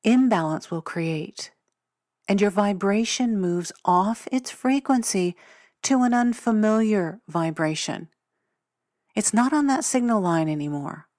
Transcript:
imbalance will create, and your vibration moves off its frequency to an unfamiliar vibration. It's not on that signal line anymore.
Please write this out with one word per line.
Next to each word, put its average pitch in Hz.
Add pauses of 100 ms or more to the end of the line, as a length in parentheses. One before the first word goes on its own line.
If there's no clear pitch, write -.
imbalance 220
will 165
create, 160 (760)
and 196
your 208
vibration 202
moves 175 (140)
off 185
its 254
frequency 247 (460)
to 262
an 240
unfamiliar 220
vibration. 160 (1040)
It's 214
not 247
on 294
that 269
signal 233
line 165
anymore. 147 (100)